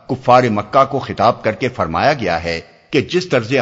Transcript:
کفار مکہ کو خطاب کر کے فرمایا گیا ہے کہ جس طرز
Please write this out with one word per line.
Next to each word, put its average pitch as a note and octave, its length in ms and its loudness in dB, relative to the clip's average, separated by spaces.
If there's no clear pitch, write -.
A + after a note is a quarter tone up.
کفار B2+ 420 4
مکہ G#2+ 340 2
کو C3+ 140 -2
خطاب A2 460 0
کر A2 80 0
کے B2 160 -4
فرمایا G2 440 0
گیا F2 320 -4
ہے E2 160 -4
کہ C#3+ 100 2
جس F3+ 280 -4
طرز A#2+ 340 -2